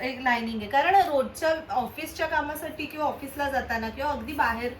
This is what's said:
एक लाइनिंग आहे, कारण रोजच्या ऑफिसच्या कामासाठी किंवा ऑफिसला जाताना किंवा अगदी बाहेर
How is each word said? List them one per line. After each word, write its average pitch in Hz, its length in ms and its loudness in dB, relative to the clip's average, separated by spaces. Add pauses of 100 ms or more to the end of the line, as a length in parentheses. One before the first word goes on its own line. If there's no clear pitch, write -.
एक 254 180 -4
लाइनिंग 226 400 0
आहे, 202 100 -6
कारण 302 240 6
रोजच्या 320 800 4
ऑफिसच्या 294 540 -2
कामासाठी 302 600 -2
किंवा 302 200 -2
ऑफिसला 277 440 -4
जाताना 233 380 -2
किंवा 262 220 -2
अगदी 247 220 -6
बाहेर 247 480 0